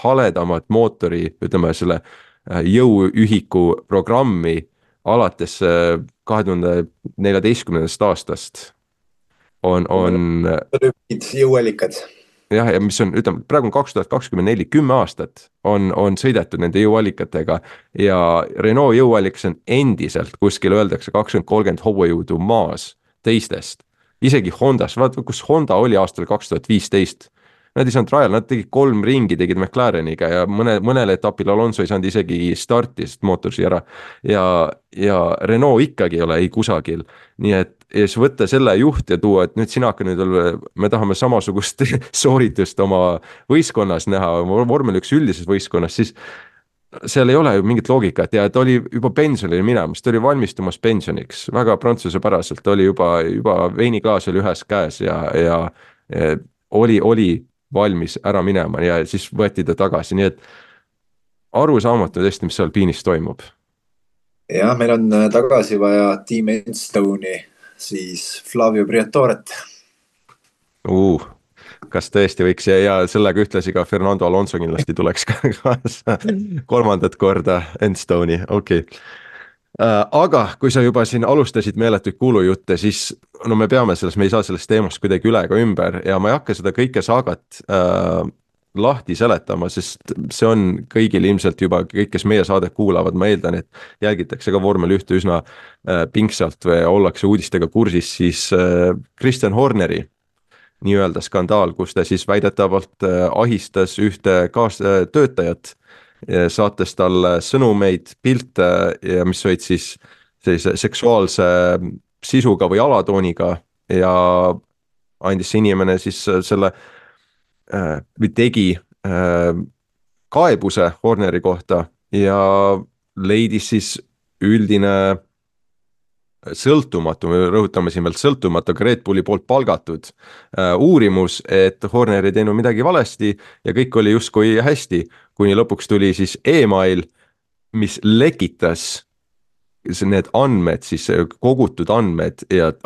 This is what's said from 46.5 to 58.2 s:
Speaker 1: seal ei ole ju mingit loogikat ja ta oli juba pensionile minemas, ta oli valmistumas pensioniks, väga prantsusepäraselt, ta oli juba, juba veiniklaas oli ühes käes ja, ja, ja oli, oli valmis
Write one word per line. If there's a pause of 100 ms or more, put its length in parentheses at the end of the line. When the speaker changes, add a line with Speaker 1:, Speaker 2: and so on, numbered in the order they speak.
Speaker 1:
seal
ei
ole
ju
mingit
loogikat
ja
ta
oli
juba
pensionile
minemas,
ta
oli
valmistumas
pensioniks,
väga
prantsusepäraselt,
ta
oli
juba, (100)
juba (180)
veiniklaas
oli
ühes
käes
ja, (180)
ja, (500)
ja (400)
oli,
oli (440)
valmis